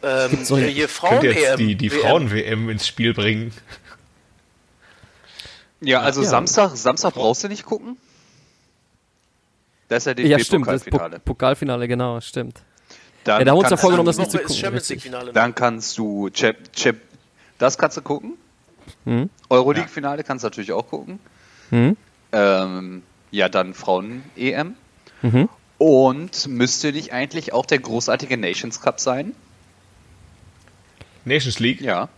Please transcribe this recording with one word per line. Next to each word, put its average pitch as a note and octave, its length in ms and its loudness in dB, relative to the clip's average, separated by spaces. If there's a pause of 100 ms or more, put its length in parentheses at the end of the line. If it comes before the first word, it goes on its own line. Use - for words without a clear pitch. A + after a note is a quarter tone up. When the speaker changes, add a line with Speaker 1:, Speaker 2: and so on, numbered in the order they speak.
Speaker 1:
Ähm, C3 280 0
Speaker 2:
gibt's C3 180 -2
noch C#3 80 4
Speaker 1:
hier C3 100 4
Speaker 3:
Könnt C#3+ 80 -2
ihr D3 80 0
jetzt D3 100 -2
Speaker 1:
Frauen-E F3 500 4
M, C3+ 140 4
Speaker 3:
die, A2 180 2
die G2 160 -2
Speaker 1:
W C#3+ 40 -4
M. D3 60 0
Speaker 3:
frauen-W A#2+ 420 2
M A2+ 260 -4
ins G#2+ 180 -4
Spiel A#2 260 0
bringen? A2 400 -2 (2250)
Speaker 4:
Ja, C3 200 4
also C3+ 220 2
Speaker 2:
Ja. G#2+ 60 2
Speaker 4:
Samstag, D3 460 4
Samstag B2+ 380 0
brauchst A#2 300 0
du G#3+ 60 -4
nicht - 160 -10
gucken. A#3 320 -8 (1900)
Da A#2 80 2
ist A#2+ 100 -2
ja C3+ 100 -2
Speaker 2:
Ja, C#3+ 220 4
stimmt, C3 280 2
das C3+ 160 -2
Speaker 4:
D - 60 -16
F - 20 -2
B-Pokalfinale. E2 280 -2
Speaker 2:
Po-, - 140 -14
Pokalfinale, C3 540 -2
genau, A#2+ 340 -4
stimmt. A#2+ 400 -10 (640)
Speaker 4:
Dann G#2+ 160 4
Speaker 2:
Ja, C3 60 4
da C3 60 8
haben D3+ 60 8
wir - 20 6
uns G3 60 4
ja - 40 6
Speaker 4:
kannst F#3+ 120 2
Speaker 2:
vorgenommen, F3 240 4
Speaker 4:
du E3+ 40 2
Speaker 2:
das D#3+ 80 0
nicht - 140 -2
zu F3 60 0
Speaker 1:
Woche F3+ 60 -2
ist D#3 40 -8
Speaker 2:
gucken, - 140 -4
Speaker 1:
Champions D#3 280 -4
Speaker 2:
richtig. A#2+ 140 -10
Speaker 1:
League-Finale, B2+ 240 -12
ne? B2 60 -16
Speaker 4:
Dann A#2 220 2
kannst A2+ 440 -2
du G2+ 320 -4
Champ-, - 440 -2
Champ-, - 260 0 (580)
das C3 180 2
kannst - 200 0
du D#3 40 -10
gucken. D3 320 -8 (720)
Speaker 2:
Mhm. A#2+ 240 -2 (200)
Speaker 4:
Euroleague-Finale D3 720 0
kannst B2+ 200 -8
du A#2+ 40 -2
natürlich G#2 240 -8
auch G2+ 160 -4
gucken. - 320 -12 (500)
Speaker 2:
Mhm. A#2+ 260 4 (360)
Speaker 4:
Ähm, F#2 720 0 (280)
ja, G2 160 2
dann F#2 280 -2
Frauen-E A#2 760 -4
M. D#3 220 -4 (480)
Speaker 2:
Mhm. B2+ 280 4 (280)
Speaker 4:
Und C#3 680 4
müsste B2+ 460 -2
nicht D#3 200 -8
eigentlich C3+ 400 -6
auch B2 120 0
der C#3+ 140 0
großartige A#2 580 -4
Nations - 440 -6
Cup - 180 -2
sein? C3+ 340 -4 (1900)
Speaker 3:
Nations B2+ 340 -2
League? A#2+ 220 -2
Speaker 4:
Ja. A2 360 -2